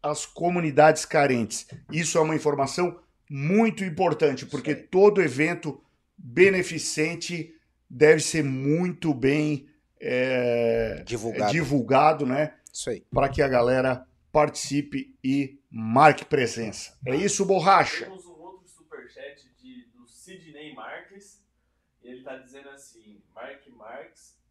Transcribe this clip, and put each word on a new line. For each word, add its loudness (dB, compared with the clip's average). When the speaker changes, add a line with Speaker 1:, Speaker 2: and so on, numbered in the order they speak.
Speaker 1:
as -6
comunidades 2
carentes. 0
Isso 0
é 6
uma 2
informação -2
muito 0
importante, 0
porque -6
Speaker 2:
Isso -4
aí. -20
Speaker 1:
todo 6
evento -2
beneficente 0
deve 6
ser -2
muito -2
bem, 0
é, -2
Speaker 2:
Divulgado. -4
Speaker 1:
divulgado, 2
né? -2
Speaker 2:
Isso -10
aí. -8
Speaker 1:
Pra 0
que -6
a 2
galera 0
participe -2
e -2
marque 4
presença. -4
É -2
isso, -2
Borracha? 2
Speaker 3:
Temos -18
um -20
outro -20
superchat -20
de, -20
do -20
Sidney -20
Marques, -20
e -20
ele -20
tá -16
dizendo -20
assim: -20
"Mark -18
Marques -20